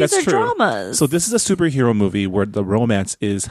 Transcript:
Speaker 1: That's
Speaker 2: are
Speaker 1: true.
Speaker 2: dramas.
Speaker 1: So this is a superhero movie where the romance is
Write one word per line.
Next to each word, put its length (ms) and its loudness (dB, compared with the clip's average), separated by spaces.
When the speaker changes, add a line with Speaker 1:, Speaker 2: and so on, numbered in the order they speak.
Speaker 1:
That's 80 0
Speaker 2:
are 20 2
Speaker 1:
true. 120 0
Speaker 2:
dramas. 680 -2
Speaker 1:
So 80 4
this 200 -2
is 60 -2
a 40 2
superhero 400 2
movie 320 0
where 180 0
the 180 -4
romance 560 0
is 320 -2